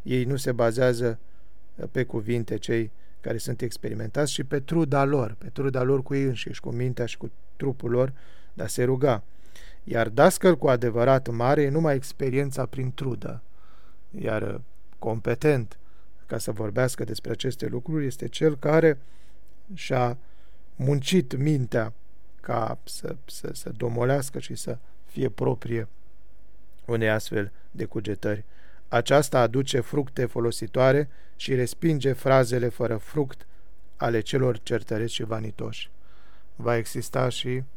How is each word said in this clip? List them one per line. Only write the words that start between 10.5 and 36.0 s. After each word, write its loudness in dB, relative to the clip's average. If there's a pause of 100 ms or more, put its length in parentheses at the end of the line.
cu 2
adevărat 4
mare 4
e 4
numai 4
experiența 0
prin -4
trudă. -4 (680)
Iar, -2
uh, -2 (400)
competent 0 (460)
ca -4
să -2
vorbească 0
despre -4
aceste -2
lucruri -2
este -4
cel 2
care 4 (760)
și-a 0 (580)
muncit 2
mintea 2 (480)
ca 0
să, -6 (100)
să, -6
să -6
domolească 0
și -6
să -4 (280)
fie -2
proprie -2 (1000)
unei 2
astfel 0 (200)
de -4
cugetări. -2 (420)
Aceasta 4
aduce 4
fructe -2
folositoare 2 (260)
și 0
respinge 2
frazele 4
fără 0
fruct -2 (480)
ale 2
celor 2
certăreți -2
și -4
vanitoși. -4 (640)